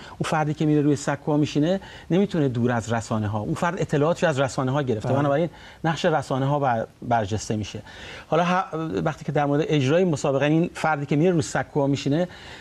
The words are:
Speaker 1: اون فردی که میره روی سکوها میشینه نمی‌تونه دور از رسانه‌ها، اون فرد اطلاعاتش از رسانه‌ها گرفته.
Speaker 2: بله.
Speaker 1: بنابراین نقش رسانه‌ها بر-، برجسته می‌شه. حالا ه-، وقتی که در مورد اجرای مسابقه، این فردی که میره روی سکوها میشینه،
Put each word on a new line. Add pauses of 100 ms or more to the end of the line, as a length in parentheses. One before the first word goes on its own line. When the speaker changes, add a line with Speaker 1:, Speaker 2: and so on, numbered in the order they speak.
(100)
Speaker 1:
اون
فردی
که
میره
روی
سکوها
میشینه (300)
نمی‌تونه
دور
از
رسانه‌ها،
اون
فرد
اطلاعاتش
از
رسانه‌ها
گرفته.
Speaker 2:
بله.
Speaker 1:
بنابراین (360)
نقش
رسانه‌ها
بر-، (160)
برجسته
می‌شه. (460)
حالا
ه-، (300)
وقتی
که
در
مورد
اجرای
مسابقه،
این
فردی
که
میره
روی
سکوها
میشینه، (320)